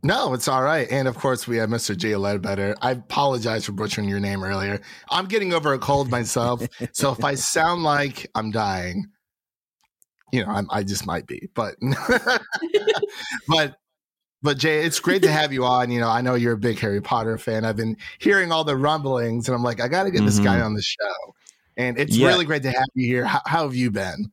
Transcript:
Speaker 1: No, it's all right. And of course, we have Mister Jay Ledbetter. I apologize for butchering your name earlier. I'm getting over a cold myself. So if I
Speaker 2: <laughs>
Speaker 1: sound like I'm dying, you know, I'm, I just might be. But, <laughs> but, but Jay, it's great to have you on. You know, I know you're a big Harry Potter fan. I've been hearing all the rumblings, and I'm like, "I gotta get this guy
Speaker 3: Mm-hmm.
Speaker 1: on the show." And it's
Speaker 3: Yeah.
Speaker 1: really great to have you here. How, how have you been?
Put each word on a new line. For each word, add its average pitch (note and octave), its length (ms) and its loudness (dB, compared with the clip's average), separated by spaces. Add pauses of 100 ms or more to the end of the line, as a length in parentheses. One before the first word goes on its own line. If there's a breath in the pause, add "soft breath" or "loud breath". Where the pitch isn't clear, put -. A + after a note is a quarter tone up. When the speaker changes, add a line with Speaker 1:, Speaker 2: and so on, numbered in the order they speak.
Speaker 1:
No, G3+ 300 0
it's B2 140 -2
all C3 160 2
right. C#3+ 280 2
And C3 180 2
of A#2+ 80 -4
course, B2+ 320 -2
we A#2+ 80 0
have A2 140 0
Mister A2+ 240 -2
Jay G#2 220 0
Ledbetter. G2 640 -2
I B2 120 0
apologize A#2+ 720 -2
for G#2 80 -6
butchering G#2 360 -4
your G2+ 120 -2
name G2 240 -2
earlier. G3 360 -4 (300 loud breath)
I'm F#3 160 0
getting F#3+ 260 0
over D3+ 220 2
a C3 40 -4
cold C#3+ 320 0
myself. A#2+ 520 0 (300 loud breath)
So - 180 0
if A2+ 140 -4
I C#3 100 0
Speaker 2:
<laughs> - 0 -
Speaker 1:
sound E3 480 0
like C#3+ 520 0
I'm A2 160 -2
dying, F#2+ 560 -2 (1300)
you B2+ 120 2
know, G3+ 80 -4
I'm, G2+ 180 -2
I G#2 140 -2
just G2 220 -6
might E2+ 200 -4
be. - 280 -12
But, G#2+ 260 -4
<laughs> B3+ 1700 -2
but, D3+ 280 0 (640)
but C#3+ 160 2
Jay, D3+ 280 2
it's E3 160 0
great F#3 220 2
to D#3 100 6
have D3+ 200 2
you B2+ 120 0
on. B2 260 4
You A#2+ 80 0
know, A#2 100 2
I A2+ 120 2
know B2+ 160 2
you're A#2+ 160 4
a A2 60 0
big G#2+ 200 0
Harry G2+ 220 0
Potter A2+ 380 0
fan. A2 260 -2
I've A2 120 0
been A2 200 -2 (240 loud breath)
hearing F#3 320 4
all D#3+ 100 2
the D3 140 0
rumblings, C3 720 0
and B2+ 80 2
I'm A#2+ 80 0
like, A#2 160 -2
"I A#2+ 80 0
gotta F#3 240 0
get G#2+ 120 4
this G#2 140 4
guy G2+ 200 4
Speaker 3:
Mm-hmm. A2+ 80 2
Speaker 1:
on G#2+ 80 0
the G2+ 80 -2
show." - 520 -6 (420 soft breath)
And B2 220 -2
it's B2+ 180 0
Speaker 3:
Yeah. C3 120 6
Speaker 1:
really - 160 4
great D3 180 -2
to C3 80 0
have B2 240 0
you B2+ 120 0
here. B2 180 2
How, A#2+ 220 0
how E3 180 2
have C3+ 100 -4
you B2 160 2
been? G2 420 -4